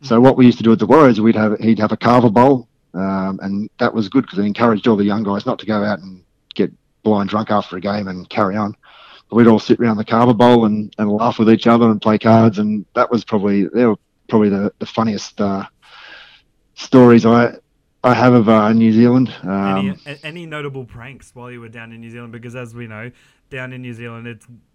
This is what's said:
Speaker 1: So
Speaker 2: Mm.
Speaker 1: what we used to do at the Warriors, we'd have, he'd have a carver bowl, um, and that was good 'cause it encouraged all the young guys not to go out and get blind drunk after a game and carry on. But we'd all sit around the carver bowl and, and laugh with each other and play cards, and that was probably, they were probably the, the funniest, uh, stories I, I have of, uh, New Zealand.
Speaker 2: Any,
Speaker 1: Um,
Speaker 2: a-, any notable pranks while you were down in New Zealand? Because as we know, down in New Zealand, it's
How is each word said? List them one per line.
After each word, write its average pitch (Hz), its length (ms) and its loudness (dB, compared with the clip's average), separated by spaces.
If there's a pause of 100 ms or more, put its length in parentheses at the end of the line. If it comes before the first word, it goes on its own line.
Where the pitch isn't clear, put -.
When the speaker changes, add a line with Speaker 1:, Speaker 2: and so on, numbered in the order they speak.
Speaker 1:
So 113 160 0
Speaker 2:
Mm. 120 60 6
Speaker 1:
what 131 120 6
we 131 100 6
used 117 120 4
to 110 60 -6
do 113 80 4
at 107 80 2
the 110 60 -2
Warriors, 123 340 4
we'd 110 160 2
have, 107 240 -2
he'd 113 180 0
have 107 140 -2
a 107 40 -6
carver 117 340 2
bowl, 123 380 2 (260)
um, 95 480 -6
and 98 360 -8
that 120 160 -2
was 107 140 -4
good 127 200 0
'cause - 100 -10
it 101 60 -2
encouraged 107 440 -2
all 113 80 2
the 101 80 0
young 104 180 -2
guys 101 240 -6
not 123 140 -6
to - 60 -18
go 104 180 -4
out 104 160 -6
and 92 220 -20 (320)
get - 180 -4 (320)
blind 101 240 0
drunk 107 240 -6
after 101 240 -6
a 92 40 -12
game 101 280 -8
and 92 200 -14
carry 101 280 -4
on. 107 180 -6 (540)
But 101 80 -4
we'd 117 120 6
all 110 100 4
sit - 220 -2
around 113 160 -2
the 107 80 -6
carver 120 300 2
bowl 120 320 4
and, 107 320 -4
and 107 120 -2
laugh 113 300 -2
with 110 100 4
each 113 160 2
other 117 240 4
and 107 100 -2
play 110 180 0
cards, 113 420 2
and 107 340 -4
that 120 160 -2
was 113 140 -4
probably, 101 420 -2
they 120 200 -2
were 107 100 0 (320)
probably 107 220 2
the, 98 280 -4
the - 80 -10
funniest, 110 540 -6
uh, 98 240 -4 (1080)
stories 120 520 4
I, 117 280 2 (500)
I 123 100 4
have 123 200 2
of, 117 140 4
uh, 110 240 4
New 113 200 2
Zealand. 120 500 2
Speaker 2:
Any, 92 80 -10 (400)
Speaker 1:
Um, 92 60 -12 (100)
Speaker 2:
a-, 143 200 -18
any 165 200 -16
notable 143 380 -12
pranks 120 500 -20
while 123 160 -20
you 123 100 -18
were 117 80 -20
down 113 240 -20
in 113 80 -20
New 117 100 -20
Zealand? 120 220 -20
Because 117 220 -18
as 120 200 -16
we 120 120 -14
know, 110 240 -16 (400)
down 127 220 -14
in 127 100 -18
New 123 120 -16
Zealand, 117 320 -18
it's 117 200 -20 (280)